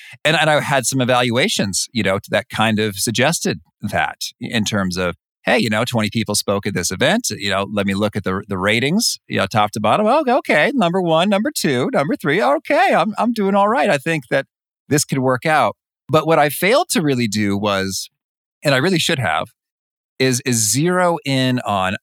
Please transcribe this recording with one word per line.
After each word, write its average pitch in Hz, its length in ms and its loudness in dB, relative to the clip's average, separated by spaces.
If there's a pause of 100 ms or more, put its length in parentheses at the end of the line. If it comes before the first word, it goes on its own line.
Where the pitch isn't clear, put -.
(240)
And, 156 120 4
and 156 140 2
I 147 80 4
had 127 280 0
some 135 140 -2
evaluations, 123 920 0
you 107 100 -2
know, 95 160 0 (120)
that 104 180 0
kind 110 320 0
of 104 160 -2
suggested 123 640 -2 (200)
that 95 420 -4 (180)
in 113 240 -2
terms 95 320 -2
of, 90 180 -2 (300)
"Hey, 233 140 2
you 127 120 -2
know, 107 140 0
twenty 107 260 -2
people 104 240 -4
spoke 101 320 -2
at 98 80 -4
this 87 160 -4
event. 147 400 0
You 101 200 -6
know, 98 220 0
let 98 140 0
me 98 80 0
look 104 220 -2
at 101 80 -4
the, 95 240 -2
the 98 100 -4
ratings, 123 600 0 (100)
you 113 100 -4
know, 101 80 0
top 107 260 2
to 110 80 -4
bottom. 139 260 2
Oh, 277 180 2 (140)
okay, 202 360 2
number 185 260 0
one, 170 280 2
number 214 260 0
two, 139 380 0
number 180 240 0
three. 165 260 0
Okay, 294 520 2
I'm, 196 220 0
I'm 226 160 0
doing 196 220 0
all 202 140 4
right. 262 200 2
I 147 100 2
think 160 320 -4
that 139 160 0 (420)
this 147 160 2
could 135 160 -2
work 127 260 0
out." 139 300 2 (320)
But 156 180 2
what 160 120 4
I 147 120 4
failed 247 400 0
to 226 100 0
really 127 280 0
do 101 280 0
was, 98 540 -4 (520)
and 139 120 2
I 127 40 2
really 170 200 2
should 156 220 0
have, 82 260 -2 (720)
is, 131 260 0
is 113 260 0
zero 175 540 2
in 131 360 0
on, 98 420 -2